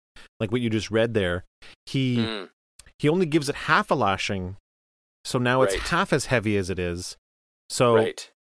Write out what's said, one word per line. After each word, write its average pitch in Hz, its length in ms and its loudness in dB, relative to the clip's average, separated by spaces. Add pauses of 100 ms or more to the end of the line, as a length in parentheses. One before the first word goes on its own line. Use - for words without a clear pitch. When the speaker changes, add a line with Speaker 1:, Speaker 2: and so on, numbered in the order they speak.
(400)
Speaker 1:
Like 107 120 -4
what 123 100 0
you 117 80 0
just 107 220 -2
read 110 240 2
there. 90 280 0 (440)
He, 127 300 0
Speaker 2:
Mm. 110 320 -2 (500)
Speaker 1:
he 147 100 2
only 185 160 2
gives 147 240 0
it 139 60 -4 (100)
half 180 240 2
a 185 60 2
lashing, 98 640 -2 (680)
so 131 140 -2
now 123 240 2
it's 98 100 2
Speaker 2:
Right. - 140 -2
Speaker 1:
half 175 260 -2
as 147 140 0
heavy 107 280 0
as 95 140 -2
it 85 80 -6
is. 87 400 -6 (500)
So 120 280 4
Speaker 2:
Right. 107 360 0 (120)